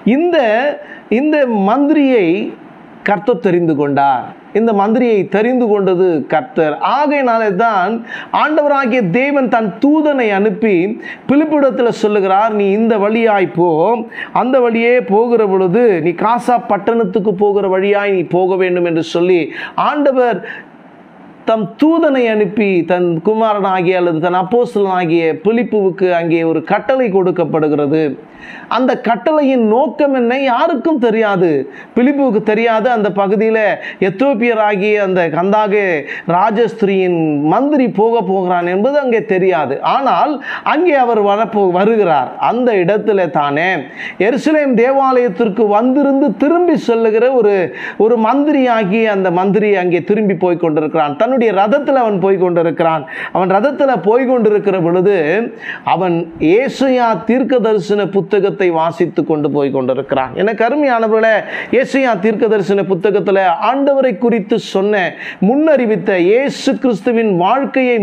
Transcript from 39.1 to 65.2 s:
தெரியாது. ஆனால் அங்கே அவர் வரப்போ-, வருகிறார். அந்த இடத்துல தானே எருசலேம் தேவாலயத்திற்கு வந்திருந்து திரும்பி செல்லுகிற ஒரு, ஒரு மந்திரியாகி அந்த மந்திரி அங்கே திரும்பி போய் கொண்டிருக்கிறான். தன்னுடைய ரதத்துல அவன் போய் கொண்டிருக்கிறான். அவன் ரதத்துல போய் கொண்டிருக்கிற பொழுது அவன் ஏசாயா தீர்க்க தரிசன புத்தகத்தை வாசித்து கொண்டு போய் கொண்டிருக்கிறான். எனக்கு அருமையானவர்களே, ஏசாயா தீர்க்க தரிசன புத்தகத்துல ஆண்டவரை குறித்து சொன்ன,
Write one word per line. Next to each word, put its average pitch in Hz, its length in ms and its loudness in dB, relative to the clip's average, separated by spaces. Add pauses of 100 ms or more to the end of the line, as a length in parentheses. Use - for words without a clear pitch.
தெரியாது. 180 560 0
ஆனால் 240 640 -2 (200)
அங்கே 302 300 0
அவர் 233 300 2
வரப்போ-, 202 480 0
வருகிறார். 180 680 0
அந்த 226 340 0
இடத்துல 196 560 0
தானே 151 460 0 (440)
எருசலேம் 277 540 0
தேவாலயத்திற்கு 240 920 2
வந்திருந்து 269 720 2
திரும்பி 339 400 2
செல்லுகிற 226 560 0
ஒரு, 202 420 2 (220)
ஒரு 226 200 4
மந்திரியாகி 233 880 2
அந்த 196 260 0
மந்திரி 202 440 2
அங்கே 180 280 0
திரும்பி 208 320 0
போய் 175 220 0
கொண்டிருக்கிறான். 156 600 -2
தன்னுடைய 233 360 0
ரதத்துல 233 400 0
அவன் 220 260 0
போய் 196 180 2
கொண்டிருக்கிறான். 165 680 0 (260)
அவன் 180 200 0
ரதத்துல 254 500 0
போய் 233 240 2
கொண்டிருக்கிற 208 560 0
பொழுது 180 340 2 (680)
அவன் 170 560 -2
ஏசாயா 240 840 0
தீர்க்க 247 360 0
தரிசன 208 480 0
புத்தகத்தை 196 640 0
வாசித்து 165 560 -2
கொண்டு 151 260 -2
போய் 139 200 0
கொண்டிருக்கிறான். 131 640 -4
எனக்கு 220 300 0
அருமையானவர்களே, 226 680 0 (360)
ஏசாயா 254 480 0
தீர்க்க 214 280 0
தரிசன 196 340 0
புத்தகத்துல 190 580 0 (220)
ஆண்டவரை 262 560 2
குறித்து 226 420 0
சொன்ன, 190 540 -2 (280)